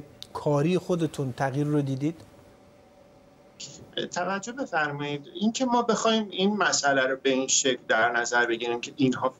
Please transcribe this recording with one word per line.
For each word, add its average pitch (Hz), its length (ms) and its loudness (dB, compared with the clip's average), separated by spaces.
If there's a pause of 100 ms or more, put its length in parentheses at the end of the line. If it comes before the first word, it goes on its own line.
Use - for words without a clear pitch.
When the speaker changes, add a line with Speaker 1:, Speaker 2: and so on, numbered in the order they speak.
(320)
Speaker 1:
کاری 151 460 2
خودتون 156 580 -2
تغییر 139 300 -2
رو 147 160 2
دیدید؟ 139 380 -4 (1900)
Speaker 2:
توجه 196 420 -4
بفرمایید، 147 840 -4
اینکه 226 300 0
ما 240 180 2
بخوایم 220 480 2
این 196 260 0
مسئله 143 460 2
رو 131 200 0
به 135 80 2
این 131 160 2
شکل 127 320 2 (100)
در 117 240 4
نظر 120 340 2
بگیریم 120 340 -2
که 135 160 -10
اینها 127 440 2